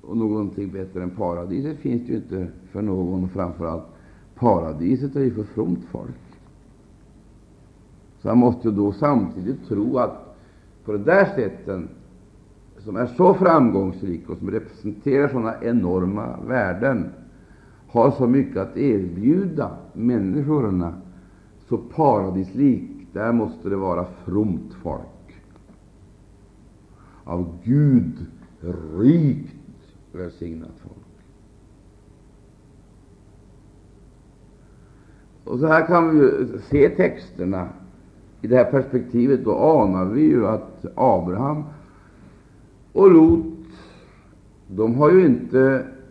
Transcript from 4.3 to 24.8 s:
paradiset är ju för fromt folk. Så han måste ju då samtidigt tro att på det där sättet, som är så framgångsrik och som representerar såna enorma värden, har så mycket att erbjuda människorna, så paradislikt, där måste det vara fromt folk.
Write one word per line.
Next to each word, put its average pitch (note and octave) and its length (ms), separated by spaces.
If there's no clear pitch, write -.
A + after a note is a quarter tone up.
paradiset G2 840
är C#3 40
ju B2+ 140
för G#2+ 100
fromt - 400
folk. - 300
Så G#2 60
han A2+ 100
måste A#2+ 300
ju G#2+ 60
då G2+ 180
samtidigt A2 760
tro A#2+ 300
att - 380
på A2 80
det G#2 60
där E3+ 260
sättet, G2+ 560
som G#2 180
är A#2+ 100
så F#3 280
framgångsrik G2 920
och F2 100
som F#2+ 120
representerar B2+ 760
såna A#2 340
enorma G2 720
värden, A2 640
har A#2+ 220
så C3 160
mycket B2+ 300
att F#2+ 200
erbjuda A#2 920
människorna, A2 1000
så A2+ 100
paradislikt, G2+ 1120
där A2 200
måste G#2+ 360
det G2 80
vara F2+ 280
fromt F#2 680
folk. - 680